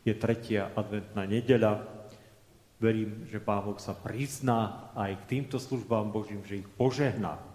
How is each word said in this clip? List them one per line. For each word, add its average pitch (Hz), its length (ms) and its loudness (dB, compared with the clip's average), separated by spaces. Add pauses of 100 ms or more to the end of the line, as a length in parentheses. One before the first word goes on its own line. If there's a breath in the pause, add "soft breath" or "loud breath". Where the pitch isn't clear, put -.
Je 107 160 2
tretia 107 560 2
adventná 101 560 -2
nedeľa. 110 560 6 (960 loud breath)
Verím, 110 480 2
že 107 80 -8
Pán 101 320 -2
Boh 101 80 -4
sa - 160 -8
prizná 113 1040 -2
aj 98 160 0
k 127 240 -4
týmto 139 240 -2
službám 110 480 0
Božím, 104 400 -6
že 101 160 -6
ich - 80 -16
požehná. 110 640 2 (180)